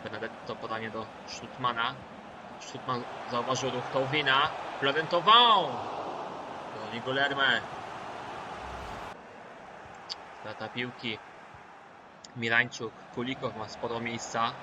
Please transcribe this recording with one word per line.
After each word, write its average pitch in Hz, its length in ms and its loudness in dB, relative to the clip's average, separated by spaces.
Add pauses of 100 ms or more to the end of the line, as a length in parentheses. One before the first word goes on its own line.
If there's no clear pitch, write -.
Benedetto, 110 520 -6
podanie 113 340 -4
do 110 160 -4 (220)
Schuttmana. 120 680 0 (640)
Schuttman 123 440 -2 (280)
zauważył 123 400 2
ruch 123 120 -2 (100)
Taubina. 139 560 6 (300)
Florent 143 300 2
Thauvin. 190 680 10 (1000)
Broni 117 260 -6
Guilherme. 135 600 4 (2750)
Strata 107 300 -6
piłki. 120 500 -4 (1160)
Mirańczuk, 117 580 2 (220)
Kulikow 127 400 -2
ma 107 140 -6
sporo 117 300 -4
miejsca. 117 640 0